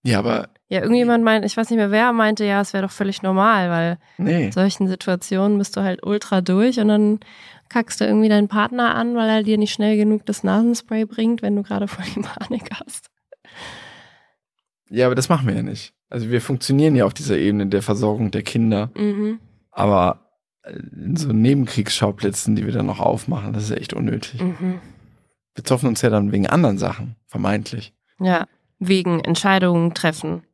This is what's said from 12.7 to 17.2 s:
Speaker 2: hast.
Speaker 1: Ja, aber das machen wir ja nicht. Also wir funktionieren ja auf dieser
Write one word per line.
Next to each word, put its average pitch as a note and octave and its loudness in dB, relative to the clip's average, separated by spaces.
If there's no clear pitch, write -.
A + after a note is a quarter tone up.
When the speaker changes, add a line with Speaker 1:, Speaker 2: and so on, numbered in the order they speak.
Speaker 2:
hast. - -16
Speaker 1:
Ja, A#2+ 2
aber B2+ 2
das C3 -2
machen C#3 2
wir G#2 0
ja A2+ -2
nicht. - -10
Also A2+ -6
wir A#2+ 2
funktionieren C#3+ 2
ja A2+ 4
auf - -2
dieser A#2+ -2